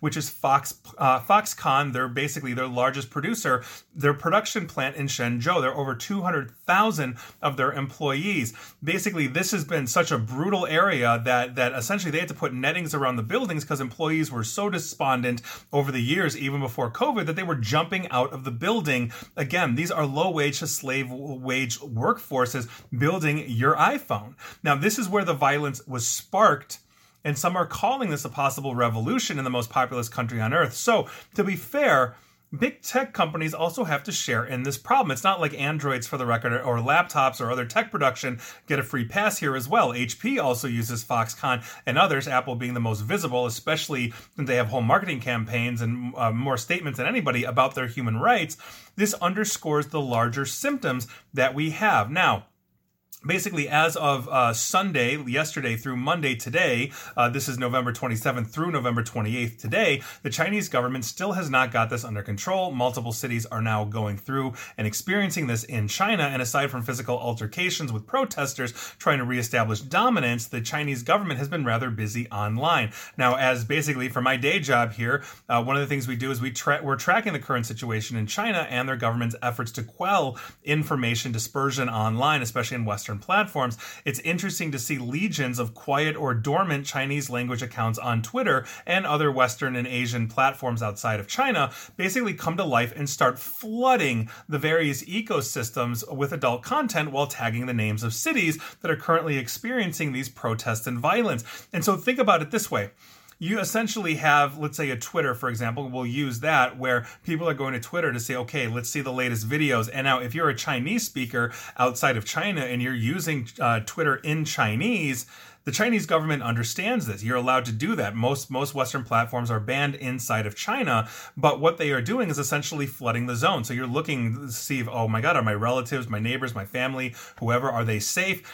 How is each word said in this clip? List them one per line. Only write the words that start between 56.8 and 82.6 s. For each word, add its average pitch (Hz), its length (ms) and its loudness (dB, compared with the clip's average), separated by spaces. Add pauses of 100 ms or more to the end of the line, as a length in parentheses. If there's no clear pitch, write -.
uh, 120 140 6
this 135 180 -2
is 127 100 -4
November 123 320 0
twenty-seventh 117 640 -2
through 170 180 -2
November 120 320 0
twenty-eighth 117 540 -2
today, 143 460 0 (200)
the 143 60 -6
Chinese 180 400 0
government 123 380 0
still 196 260 -4
has 175 160 -2
not 127 240 2
got 113 160 2
this 117 160 -4
under 107 160 -4
control. 180 500 -2
Multiple 123 440 0
cities 117 320 -2
are 113 160 -4
now 107 240 0
going 104 320 -2
through 135 340 -2 (240)
and 107 100 -2
experiencing 180 600 0
this 117 180 -2
in 107 240 -2
China, 196 360 0
and 135 180 -2
aside 139 280 0
from 127 120 -4
physical 123 340 -2
altercations 120 760 -4
with 107 160 -4
protesters 143 680 -2 (240)
trying 147 180 4
to 127 80 0
reestablish 117 560 0
dominance, 139 680 2
the 120 120 -4
Chinese 139 420 -2
government 165 360 2
has 139 100 -2
been 156 160 -2
rather 117 240 2
busy 110 400 -2
online. 110 640 2 (240)
Now, 127 200 4
as 127 280 2
basically 139 460 0
for 123 100 -2
my 131 160 4
day 151 240 2
job 120 320 2
here, 117 300 0 (260)
uh, 120 160 2
one 135 120 2
of 143 40 2
the 139 80 -2
things 139 180 -2
we 127 100 -4
do 131 140 -2
is 120 120 -4
we 131 80 -2
tra-, 147 320 0
we're 139 140 0
tracking 202 360 2
the 143 60 -2
current 120 260 -2
situation 113 540 -4
in 107 80 0
China 196 420 0
and 127 180 0
their 131 100 0
government's 117 460 0
efforts 120 300 -2
to 117 100 -8
quell 170 560 0 (240)
information 131 680 0
dispersion 131 560 -2
online, 117 540 2
especially 117 320 -2